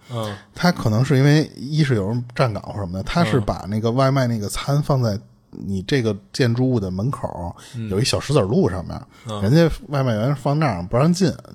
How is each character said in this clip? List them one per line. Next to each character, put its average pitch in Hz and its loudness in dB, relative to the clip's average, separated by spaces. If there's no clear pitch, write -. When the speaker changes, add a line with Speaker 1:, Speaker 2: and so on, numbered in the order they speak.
Speaker 1:
嗯。 110 -8
Speaker 2:
他 175 0
可 - -2
能 110 2
是 135 2
因 131 4
为 147 4
一 151 0
是 135 2
有 98 0
人 120 -2
站 120 0
岗 95 -6
或 - -10
什 101 -6
么 90 -6
的， 95 -4
他 170 0
是 139 2
把 101 -4
那 107 -2
个 113 0
外 135 2
卖 135 2
那 117 0
个 101 -6
餐 143 -2
放 135 0
在 107 2
你 95 -6
这 135 0
个 107 0
建 120 2
筑 123 0
物 123 2
的 95 -4
门 95 -2
口， - -8
Speaker 1:
嗯。 113 -8
Speaker 2:
有 98 0
一 135 2
小 - 0
石 135 -4
子 147 4
儿 107 4
路 135 2
上 85 -6
面， 82 -8
Speaker 1:
嗯。 104 -6
Speaker 2:
人 104 4
家 165 6
外 139 -2
卖 123 0
员 120 0
放 143 -2
那 160 2
儿 87 -2
不 107 -2
让 151 4
进， 170 2